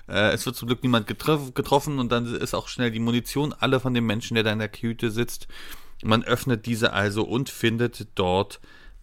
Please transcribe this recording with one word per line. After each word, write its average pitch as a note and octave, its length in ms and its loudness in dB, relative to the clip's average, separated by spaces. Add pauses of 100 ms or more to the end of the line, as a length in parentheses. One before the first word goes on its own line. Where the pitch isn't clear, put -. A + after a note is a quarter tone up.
Äh, G2+ 260 4
es - 120 -2
wird B2 100 -4
zum A#2 120 -8
Glück A#2+ 160 0
niemand A#2+ 240 2
getroff-, C#3+ 480 -2
getroffen C#3+ 420 2
und A#2+ 140 -2
dann A#2+ 160 2
ist A2+ 260 -4
auch - 140 -4
schnell A#2+ 240 -2
die A2 80 -4
Munition A#2+ 600 0
alle C3 200 4
von B2+ 160 0
dem A#2 100 2
Menschen, A2 300 -2
der A2+ 80 4
da G#2+ 80 2
in G#2 80 0
der G#2+ 100 -2
Kajüte A#2 400 -2
sitzt. A2+ 380 -4 (560)
Man A2 200 4
öffnet A#2+ 440 0
diese A2+ 260 2
also G2+ 300 2
und B2+ 260 -2
findet A#2 640 0
dort F#2 480 2 (420)